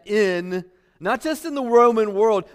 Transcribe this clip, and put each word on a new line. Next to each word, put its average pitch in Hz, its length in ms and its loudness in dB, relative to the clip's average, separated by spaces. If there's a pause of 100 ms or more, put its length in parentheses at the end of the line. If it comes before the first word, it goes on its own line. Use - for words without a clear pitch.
in, 185 580 -2 (360)
not 208 200 -4
just 311 240 -6
in 302 100 -8
the 277 80 -4
Roman 233 520 2
world, 208 300 2 (100)